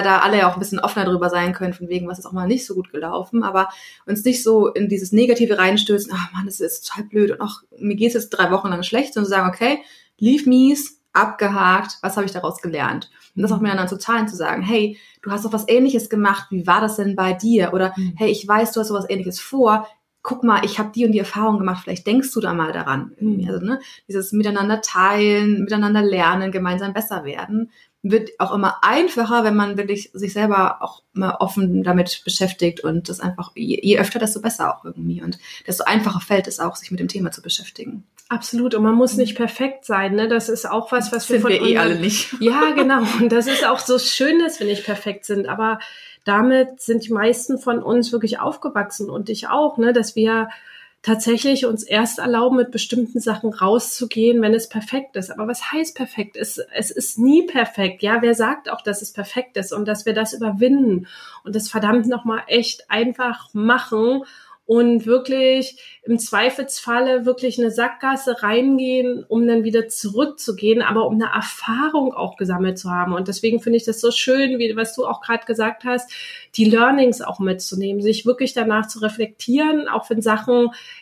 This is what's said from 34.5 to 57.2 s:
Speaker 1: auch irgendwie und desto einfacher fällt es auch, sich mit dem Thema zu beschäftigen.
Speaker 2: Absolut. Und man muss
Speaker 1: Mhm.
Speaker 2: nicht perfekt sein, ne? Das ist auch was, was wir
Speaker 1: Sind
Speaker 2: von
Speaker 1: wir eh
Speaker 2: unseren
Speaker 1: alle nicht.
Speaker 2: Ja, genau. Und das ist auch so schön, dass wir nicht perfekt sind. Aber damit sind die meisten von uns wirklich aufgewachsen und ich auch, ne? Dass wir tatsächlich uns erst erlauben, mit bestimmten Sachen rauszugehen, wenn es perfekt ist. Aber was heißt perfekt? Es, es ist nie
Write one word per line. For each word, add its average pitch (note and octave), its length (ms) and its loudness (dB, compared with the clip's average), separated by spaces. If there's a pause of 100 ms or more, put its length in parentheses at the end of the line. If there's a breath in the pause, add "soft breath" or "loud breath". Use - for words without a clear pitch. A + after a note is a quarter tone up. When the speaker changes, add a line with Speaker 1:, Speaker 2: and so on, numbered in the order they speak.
Speaker 1:
auch - 120 -16
irgendwie E3+ 360 -8
und F3 160 -8 (280 loud breath)
desto - 180 -6
einfacher G#3+ 360 0
fällt F#3+ 280 0
es - 120 -10
auch, E3+ 160 -6
sich - 140 -18
mit F3+ 100 -6
dem F3+ 80 -4
Thema F#3 220 -4
zu - 120 -14
beschäftigen. - 600 -10 (260)
Speaker 2:
Absolut. A#3+ 440 -2
Und G#3+ 100 2
man A3 100 4
muss B3 200 4
Speaker 1:
Mhm. B3+ 80 2
Speaker 2:
nicht - 140 0
perfekt B3 480 -4
sein, G3 300 0
ne? A3 140 2
Das A3+ 200 0
ist A3+ 160 -4
auch A3+ 280 -4
was, A#3+ 200 -2
was - 160 -4
wir A#3+ 120 4
Speaker 1:
Sind - 20 2
Speaker 2:
von A#3 80 4
Speaker 1:
wir - 100 4
eh - 120 4
Speaker 2:
unseren A3+ 60 4
Speaker 1:
alle E3+ 200 2
nicht. G#3 420 -2
Speaker 2:
Ja, C#4 300 4
genau. C4+ 320 4 (180)
Und A#3 120 4
das A#3 140 4
ist C4+ 200 0
auch B3+ 140 2
so B3+ 180 2
schön, D4 400 2
dass E4 220 0
wir G#3+ 60 -2
nicht G3+ 180 -2
perfekt G3+ 420 -8
sind. G3 220 -2
Aber A3 300 -2 (460 loud breath)
damit B3+ 560 4
sind A3+ 260 -2
die A3+ 60 -4
meisten A#3+ 460 0
von A#3+ 240 -2
uns A#3+ 300 2
wirklich A3+ 260 -2
aufgewachsen G#3 720 -6
und G#3 180 -8
ich G#3+ 200 -8
auch, D4 280 0
ne? A#3 160 4
Dass A3+ 240 0
wir A3 320 2 (540 loud breath)
tatsächlich A#3 640 2
uns A3 180 -2
erst A3+ 360 0
erlauben, B3 380 2
mit B3 140 2
bestimmten A#3 500 -2
Sachen G#3+ 320 -2
rauszugehen, A3+ 920 2
wenn G#3+ 100 4
es A3+ 160 0
perfekt B3 480 -6
ist. F#3 140 -8
Aber G#3+ 180 -6
was - 240 -8
heißt D#4+ 240 -4
perfekt? A3 400 -8
Es, - 220 -8
es - 320 -8
ist - 280 -6
nie D4 280 6